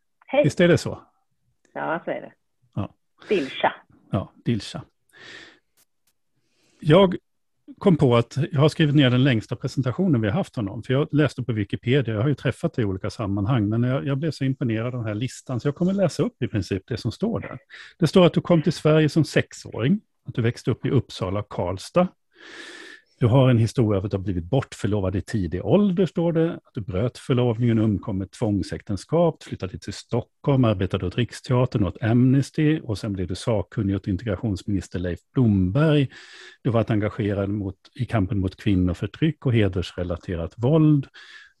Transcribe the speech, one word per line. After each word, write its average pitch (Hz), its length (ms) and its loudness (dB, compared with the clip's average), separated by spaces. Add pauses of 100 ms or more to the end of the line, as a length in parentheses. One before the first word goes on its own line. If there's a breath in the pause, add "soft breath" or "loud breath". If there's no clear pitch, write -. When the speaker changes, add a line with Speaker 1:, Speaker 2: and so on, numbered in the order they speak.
(260)
Speaker 1:
Hej. 285 180 2
Speaker 2:
Visst - 160 0
är 175 80 8
det 165 100 6
så? - 240 -6 (720)
Speaker 1:
Ja, 147 300 -4
så 185 60 -8
är 131 100 -6
det. - 120 -18 (420)
Speaker 2:
Ja. - 200 -6 (340)
Speaker 1:
Dilsa. 151 440 -2 (420)
Speaker 2:
Ja, 98 180 -4 (120)
Dilsa. 107 380 -4 (2000 loud breath)
Jag 180 360 6 (600)
kom 185 180 6
på 120 200 6
att 117 220 2 (140)
jag 135 80 0
har 156 80 8
skrivit 147 260 2
ner 139 160 6
den 123 140 4
längsta 120 320 0
presentationen 135 640 0
vi 110 80 0
har 101 60 -2
haft 170 240 -4
av 107 60 -4
någon. 98 180 -8
För 127 120 -2
jag 143 180 0
läste 139 300 0
på 120 100 -4
Wikipedia, 110 600 -2
jag 104 80 -2
har 147 60 0
ju 139 60 0
träffat - 400 -4
dig 127 80 -2
i 104 40 0
olika 95 240 -4
sammanhang, 104 580 -2
men 117 140 0
jag, 135 240 -2
jag 139 120 -2
blev 156 120 -2
så - 140 -6
imponerad 120 420 -2
av 123 60 -6
den 120 120 -8
här 107 100 -4
listan 123 460 -6
så 143 80 -2
jag 143 60 -2
kommer 180 180 0
läsa 190 300 0
upp - 200 -4
i 113 60 -2
princip 98 380 -2
det 117 100 -6
som 110 160 -4
står 208 280 -4
där. - 180 -12 (400 loud breath)
Det 165 80 2
står 180 200 4
att 151 80 2
du 170 60 2
kom 170 220 2
till 175 100 0
Sverige 156 360 2
som 151 160 2
sexåring, - 760 -2 (280)
att - 60 -14
du 120 80 -2
växte 120 280 -2
upp 117 160 -4
i 127 40 0
Uppsala 104 500 -2
och - 80 -14
Karlstad. 98 600 -2 (1120 loud breath)
Du 123 100 2
har 131 220 6
en 117 80 6
historia 107 400 2
av 92 60 -2
att 85 60 -4
du 101 60 -4
har 98 80 -4
blivit 90 200 -4
bortförlovad 101 720 -2
i 90 40 0
tidig 90 440 -4
ålder, 185 420 2
står 170 260 -2
det. 165 200 0
Att - 220 -16
du 120 60 -8
bröt 98 380 -4
förlovningen 120 600 0
och 107 60 2
undkom 98 380 -2
ett 95 100 -10
tvångsäktenskap, 104 1080 -2
flyttade - 360 -10
till - 140 -12
Stockholm, - 720 -2
arbetade 98 420 0
åt 85 100 -4
Riksteatern, 123 680 0
åt - 180 -4
Amnesty 131 800 2
och 110 180 -6
sen 107 140 -6
blev 95 140 -4
du 90 80 -6
sakkunnig 101 640 -2
åt - 100 -6
integrationsminister 98 920 -4
Leif 90 200 -4 (160)
Blomberg. 127 720 4 (540 loud breath)
Du 131 80 -2
har 107 40 -2
varit 113 160 2
engagerad 101 580 -2
mot, 98 280 -6 (180)
i 120 100 -6
kampen 104 340 0
mot 92 180 -2
kvinnoförtryck 98 920 0
och 127 60 2
hedersrelaterat 90 1040 -2
våld. 147 500 4 (540 loud breath)